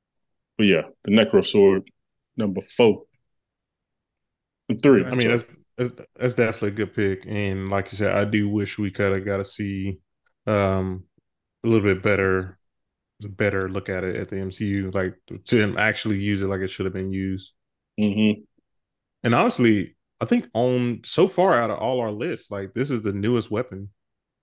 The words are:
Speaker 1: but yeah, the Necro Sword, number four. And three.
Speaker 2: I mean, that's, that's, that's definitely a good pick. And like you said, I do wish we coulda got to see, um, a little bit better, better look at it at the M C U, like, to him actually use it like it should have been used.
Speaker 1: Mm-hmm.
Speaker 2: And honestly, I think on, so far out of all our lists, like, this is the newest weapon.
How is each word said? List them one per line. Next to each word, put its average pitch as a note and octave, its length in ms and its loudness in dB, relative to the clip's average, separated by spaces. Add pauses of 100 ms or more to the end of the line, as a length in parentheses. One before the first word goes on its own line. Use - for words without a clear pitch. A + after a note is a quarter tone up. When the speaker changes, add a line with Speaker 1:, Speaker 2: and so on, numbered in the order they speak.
(560)
Speaker 1:
but G#2+ 100 2
yeah, E2+ 160 4 (220)
the G2+ 60 -2
Necro G#2 340 6
Sword, G2 460 4 (460)
number G2+ 240 -4
four. - 440 2 (1600)
And - 120 -4
three. B2+ 240 6
Speaker 2:
I - 100 -6
mean, A#2+ 140 2
that's, A#2 160 2 (340)
that's, B2 120 -4 (260)
that's B2 180 -2
definitely G#2+ 340 0
a G2+ 40 -4
good G#2 220 -4
pick. G2 320 -2
And G2 440 -4
like G2 220 -4
you F#2+ 60 -12
said, G2 160 0
I G2+ 100 2
do G#2 240 0
wish G#2 300 -4
we G#2 120 -2
coulda G2 300 -2
got G2 180 -4
to G2 60 -4
see, G2 540 -6 (480)
um, F#2+ 580 0 (600)
a A#2 40 0
little A2+ 140 4
bit G2 200 2
better, F#2+ 560 0 (640)
better G2 480 -2
look F#2+ 180 -8
at F#2 160 -4
it F#2 120 -4
at G2 120 -8
the G2 100 -8
M F#2+ 140 -6
C A2 140 -6
U, G2 240 -2
like, F#2 240 -2 (320)
to B2 140 4
him G2 180 0
actually G#2 400 0
use G2+ 240 -2
it F#2+ 60 -2
like F#2+ 120 -4
it F#2+ 80 -4
should F#2+ 180 -6
have F2+ 60 -6
been F#2+ 200 -6
used. F#2+ 400 -6 (460)
Speaker 1:
Mm-hmm. G#2 440 2 (800)
Speaker 2:
And A#2+ 120 2
honestly, B2 640 2 (240)
I A2 60 -4
think A#3+ 280 0
on, B2 500 0
so F#3 240 2
far F#3 260 2
out A#2 160 2
of - 80 -4
all B2+ 220 -2
our A2+ 100 -2
lists, A2+ 400 -8
like, G2 240 -8
this C3+ 160 -2
is A#2 120 -2
the G#2+ 100 -2
newest G#2+ 380 0
weapon. G2+ 400 -6 (520)